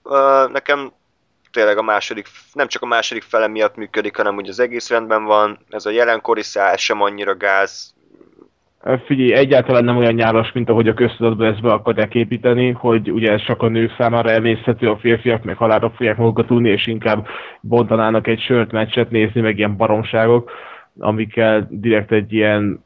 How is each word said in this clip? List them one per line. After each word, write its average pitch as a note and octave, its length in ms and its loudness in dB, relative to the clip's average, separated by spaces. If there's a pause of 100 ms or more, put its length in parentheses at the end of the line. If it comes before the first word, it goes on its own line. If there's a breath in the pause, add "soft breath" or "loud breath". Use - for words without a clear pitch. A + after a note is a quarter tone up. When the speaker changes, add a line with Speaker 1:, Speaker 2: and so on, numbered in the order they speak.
Speaker 1:
Ö, C3+ 480 4
nekem C#3 400 -4 (600)
tényleg G#2+ 260 2
a G#2+ 60 0
második, G#2 440 -4 (260)
nem C#3 140 -2
csak - 140 -10
a B2+ 40 -8
második A#2 380 -4
fele A2 240 0
miatt G#2+ 280 -2
működik, G#2 420 -6
hanem G#2 180 -2
úgy G2 140 -8
az F#2+ 100 -10
egész A#2+ 300 -4
rendben A2 360 0
van. G#2 340 2 (100)
Ez G#2 160 -12
a G#2 40 -2
jelenkori A2+ 540 0
szál G2 340 0
sem G#2+ 240 -2
annyira G2+ 360 -2
gáz. G2 560 -2 (880)
Speaker 2:
Ö, - 100 -2 (120)
figyelj, C3 280 2
egyáltalán C3 500 4
nem A#2+ 140 0
olyan A#2 160 2
nyálas, A2+ 380 0
mint A#2+ 180 -4
ahogy A2+ 180 4
a A2 60 2
köztudatban A2+ 540 0
ezt G#2+ 140 -2
be A#2 120 2
akarják G#2+ 420 -2
építeni, B2 560 0
hogy A2+ 400 0
ugye A2 200 0
ez G#2 100 0
csak - 200 -4
a A#2+ 60 2
nők A2+ 300 0
számára A#2 320 2
emészhető, A2+ 600 0
a G#2+ 80 0
férfiak A#2 460 0
meg F2+ 140 -8
halálra A2+ 320 2
fogják A2 280 -2
magukat A2+ 340 0
unni, A#2+ 180 4
és G2+ 180 0
inkább A2 400 -2 (340 loud breath)
bontanának A2+ 680 0
egy A2+ 140 -2
sört, A2+ 300 0
meccset A2 400 -2
nézni, A2 300 0
meg A2 160 0
ilyen G#2 200 -2
baromságok, A2+ 760 0 (480 loud breath)
amikkel A2 680 0
direkt G#2+ 420 -2
egy G#2+ 220 0
ilyen, G#2 520 0